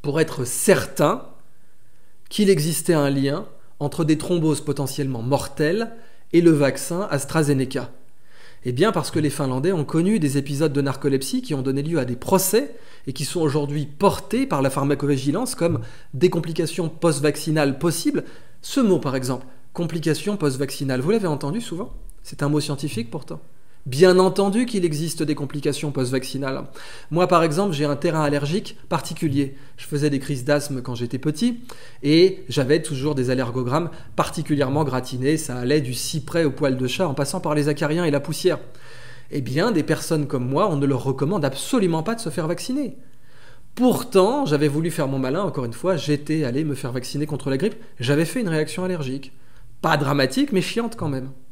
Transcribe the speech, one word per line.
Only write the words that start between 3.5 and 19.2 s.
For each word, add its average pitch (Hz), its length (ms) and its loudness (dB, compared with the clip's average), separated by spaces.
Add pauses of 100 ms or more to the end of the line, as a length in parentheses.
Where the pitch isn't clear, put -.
entre 147 240 -2
des 151 140 4
thromboses 156 420 2
potentiellement 135 640 -2
mortelles 151 720 0 (400)
et 170 80 8
le 170 100 8
vaccin 151 600 2
AstraZeneca ? 135 800 0 (760)
Eh 123 80 -2
bien, 180 200 4
parce 160 180 -2
que 165 80 0
les 151 120 2
Finlandais 139 420 0
ont 156 120 0
connu 175 340 2
des 143 200 2
épisodes 143 340 0
de 143 80 2
narcolepsie 139 600 0
qui 156 120 -4
ont 135 80 -2
donné 135 200 0
lieu 160 160 0
à 127 60 0
des 123 120 -2
procès 208 600 2 (300)
et 135 60 -6
qui 147 120 -4
sont 175 160 -4
aujourd'hui 147 460 0
portés 214 600 0
par 143 160 0
la 135 80 4
pharmacovigilance 143 840 0
comme 170 260 0 (340)
des 165 160 4
complications 160 580 -2
post-vaccinales 151 880 2
possibles. - 460 0 (380)
Ce - 180 0
mot, 190 180 6
par 135 180 -2
exemple, 127 300 -2 (280)